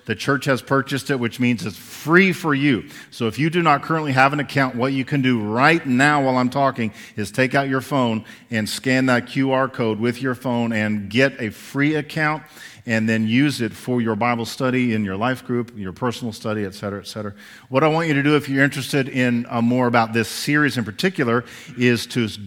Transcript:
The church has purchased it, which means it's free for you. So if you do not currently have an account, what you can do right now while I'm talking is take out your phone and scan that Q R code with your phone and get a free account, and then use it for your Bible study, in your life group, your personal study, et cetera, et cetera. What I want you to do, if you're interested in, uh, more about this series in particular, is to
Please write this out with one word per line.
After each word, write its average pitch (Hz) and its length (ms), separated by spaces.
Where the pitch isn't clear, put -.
The 113 100
church 139 300
has 131 160
purchased 135 480
it, 143 80
which 120 220
means 123 260
it's 90 120
free 175 560
for 151 200
you. 135 360
So - 180
if 110 120
you 156 100
do 175 120
not - 220
currently 156 280
have 131 220
an 147 80
account, 135 340
what 123 160
you 135 140
can 147 160
do 127 200
right 131 460
now 139 380
while 127 120
I'm 127 120
talking 127 420
is 104 160
take 131 240
out 139 140
your 131 120
phone 120 440
and 110 180
scan 131 380
that 123 220
Q 135 260
R 131 160
code 110 280
with 120 240
your 131 140
phone 120 380
and 107 360
get 131 300
a 110 120
free 143 440
account, 151 480
and 110 200
then 110 200
use 127 340
it 107 100
for 123 300
your 113 140
Bible 117 300
study, 123 480
in 107 120
your 95 100
life 120 300
group, 120 300
your 95 180
personal 117 400
study, 107 320
et 95 80
cetera, 101 260
et 90 60
cetera. 104 260
What 135 140
I 160 40
want 160 200
you 151 80
to 139 80
do, 147 120
if 143 140
you're 135 140
interested 139 440
in, 123 420
uh, 120 120
more 123 240
about 117 280
this 113 140
series 147 520
in 117 40
particular, 120 640
is 123 300
to 117 200